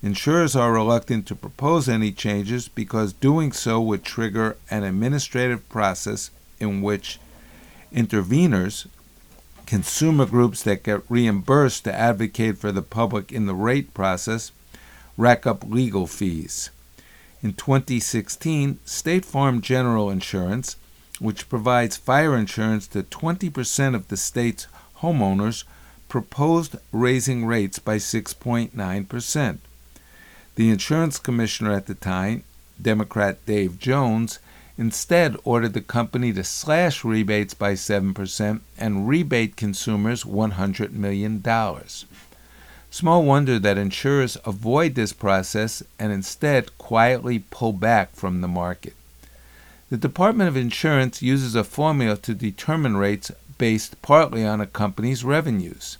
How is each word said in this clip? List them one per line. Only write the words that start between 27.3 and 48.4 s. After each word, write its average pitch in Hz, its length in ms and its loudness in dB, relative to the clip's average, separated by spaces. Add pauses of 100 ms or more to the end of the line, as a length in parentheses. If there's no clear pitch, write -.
rates 110 320 0
by 110 180 -2
six - 360 -4
point 117 420 -4
nine 98 300 -4
percent. 117 560 -4 (960)
The 113 120 4
insurance 151 520 0
commissioner 113 500 -2
at 98 160 0
the 98 80 -8
time, 95 480 -4 (400)
Democrat 107 640 0
Dave 98 320 0
Jones, 120 600 0 (360)
instead 120 680 0
ordered 117 300 0
the 110 60 -2
company 120 520 -2
to 95 100 -2
slash 156 600 0
rebates 107 500 0
by 101 220 0
seven 98 380 0
percent 104 480 -4 (140)
and 104 300 -2
rebate 135 480 0
consumers 107 720 -2
one 104 240 0
hundred 95 420 -2
million 101 480 -4
dollars. 110 640 -2 (840)
Small 170 320 4
wonder 139 360 4
that 98 180 4
insurers 127 680 0
avoid 117 480 0
this 113 180 -2
process 104 680 0 (160)
and 107 120 -2
instead 120 680 0
quietly 117 600 2 (120)
pull 113 240 -2
back 101 400 2
from 90 260 -2